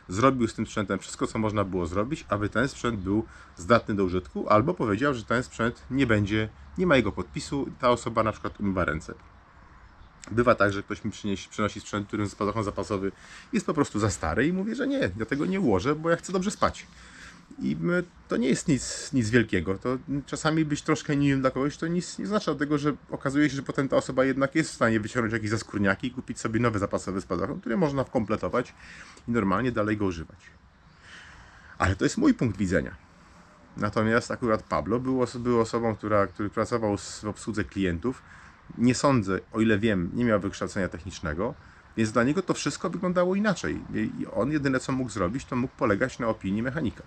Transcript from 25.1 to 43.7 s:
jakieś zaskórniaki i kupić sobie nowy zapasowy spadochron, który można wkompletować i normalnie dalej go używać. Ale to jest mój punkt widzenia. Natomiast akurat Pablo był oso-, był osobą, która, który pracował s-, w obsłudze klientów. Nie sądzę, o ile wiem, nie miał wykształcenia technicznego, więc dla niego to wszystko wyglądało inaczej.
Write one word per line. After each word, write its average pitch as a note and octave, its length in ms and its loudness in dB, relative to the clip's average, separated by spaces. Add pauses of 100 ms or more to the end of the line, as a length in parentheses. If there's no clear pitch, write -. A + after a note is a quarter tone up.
jakieś G#2+ 180 -2
zaskórniaki G#2 560 0
i B2 40 -2
kupić B2 300 -10
sobie A2+ 200 0
nowy A#2 180 2
zapasowy F#2+ 420 -2
spadochron, F2+ 400 -4
który A3+ 160 -2
można C#3+ 280 2
wkompletować A2 720 -2 (540)
i - 20 -6
normalnie A2+ 420 2
dalej G#2+ 240 0
go G#2 80 -2
używać. E2 340 -6 (1400)
Ale F#2 180 2
to - 80 0
jest A#2+ 140 0
mój B3+ 160 6
punkt G#2+ 220 0
widzenia. F2+ 400 0 (800)
Natomiast A2 540 2
akurat A2 320 0
Pablo F2+ 380 -2
był B2+ 220 0
oso-, A#2+ 160 -4
był A#2+ 220 2
osobą, A2+ 360 0
która, G#2 300 2
który G2 240 -6
pracował A2 440 0
s-, - 260 -8
w G#2+ 80 -6
obsłudze G#2 360 -4
klientów. F#2 580 -2 (560)
Nie A#2+ 160 4
sądzę, A2 460 2 (120)
o G#2+ 80 0
ile A2 180 4
wiem, G2 360 2
nie A#2+ 100 0
miał A2 160 4
wykształcenia F#2 480 -4
technicznego, F2 640 -6 (420)
więc A2 160 2
dla A#2 120 4
niego D3+ 180 2
to E3 120 -2
wszystko - 360 -4
wyglądało F3+ 440 0
inaczej. G3 460 0 (140)